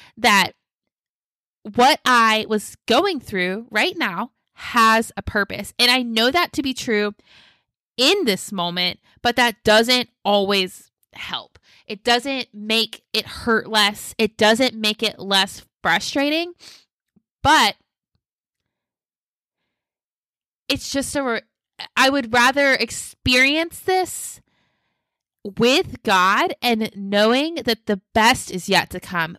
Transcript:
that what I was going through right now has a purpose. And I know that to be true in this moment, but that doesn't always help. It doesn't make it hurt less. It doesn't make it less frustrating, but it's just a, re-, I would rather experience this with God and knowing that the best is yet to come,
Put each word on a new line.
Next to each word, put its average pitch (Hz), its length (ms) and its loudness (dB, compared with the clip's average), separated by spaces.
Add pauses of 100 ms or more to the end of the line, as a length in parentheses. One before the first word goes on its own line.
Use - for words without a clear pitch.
(160)
that 208 360 2 (1200)
what 262 320 4
I 226 420 4
was 214 280 -4 (100)
going 330 340 2
through 190 500 -4
right 262 260 -2
now 220 360 -6 (220)
has 226 640 2
a 196 60 -10
purpose. - 560 -6
And 240 120 2
I 254 120 2
know 233 280 0
that 349 240 0
to 302 80 -4
be 262 100 -4
true 208 420 -2 (840)
in 339 260 2
this 196 260 -4
moment, 180 500 -4 (200)
but 240 160 -2
that 240 280 0
doesn't 233 440 4 (160)
always 196 640 0 (220)
help. - 460 -14 (280)
It 208 180 -12
doesn't 247 500 0
make 220 480 -4 (100)
it 208 140 -4
hurt - 420 -2
less. 214 480 -2
It 226 220 -2
doesn't 226 360 4
make 214 280 -4
it 214 160 -4
less 196 460 -2 (180)
frustrating, 294 720 -2 (880)
but 247 340 2 (3000)
it's 277 220 -4
just 269 260 -4
a, 277 60 -2
re-, 233 200 -4 (540)
I 254 140 4
would 254 220 -2
rather 269 420 2
experience 262 1080 0
this - 600 -4 (1040)
with 240 600 0
God 202 580 2
and 226 340 -2
knowing 220 720 0
that - 220 -4
the 208 160 -2 (100)
best 233 380 2
is 180 180 -8
yet 185 220 0
to 180 100 -12
come, 170 380 -6